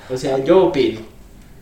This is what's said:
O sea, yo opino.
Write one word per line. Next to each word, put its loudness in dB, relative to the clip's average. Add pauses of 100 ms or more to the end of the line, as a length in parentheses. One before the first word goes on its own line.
(100)
O -6
sea, -4
yo 4
opino. -2 (640)